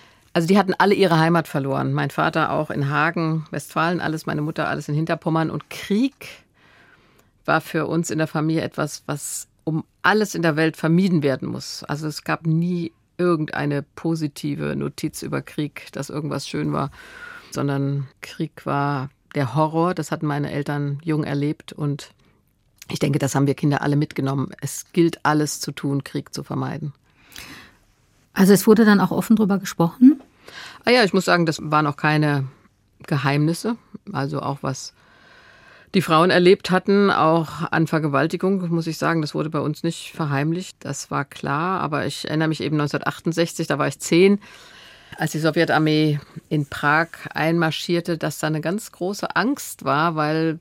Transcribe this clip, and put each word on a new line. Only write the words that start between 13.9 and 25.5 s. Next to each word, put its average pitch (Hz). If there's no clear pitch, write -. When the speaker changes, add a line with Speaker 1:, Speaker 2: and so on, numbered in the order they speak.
Speaker 1:
Notiz 143
über 139
Krieg, -
dass 139
irgendwas 143
schön 151
war, 147
sondern 139
Krieg -
war 139
der 131
Horror. 160
Das 165
hatten 156
meine 143
Eltern 143
jung 156
erlebt 147
und 143
ich -
denke, 147
das 135
haben 139
wir 139
Kinder 143
alle 143
mitgenommen. 135
Es -
gilt 170
alles 151